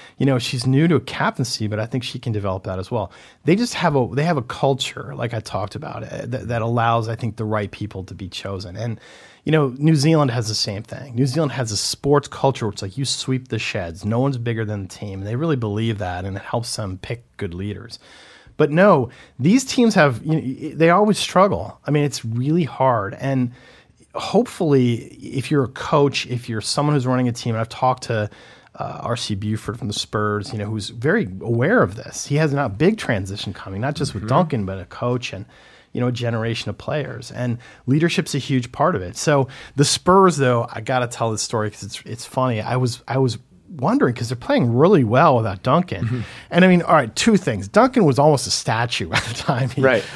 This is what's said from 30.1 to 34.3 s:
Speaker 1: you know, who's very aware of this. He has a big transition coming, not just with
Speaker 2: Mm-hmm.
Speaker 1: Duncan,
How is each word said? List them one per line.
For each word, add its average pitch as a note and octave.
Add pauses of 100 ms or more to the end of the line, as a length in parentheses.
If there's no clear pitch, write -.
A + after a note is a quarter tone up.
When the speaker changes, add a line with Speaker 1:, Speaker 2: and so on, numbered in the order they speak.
Speaker 1:
you A2
know, G#2
who's G#2
very B2+ (140)
aware B2+
of G2
this. -
He C#3
has D#3
a C#3
big D#3
transition G2
coming, G2
not C#3+
just D3+
with F#2+
Speaker 2:
Mm-hmm. G#2+
Speaker 1:
Duncan, C#3+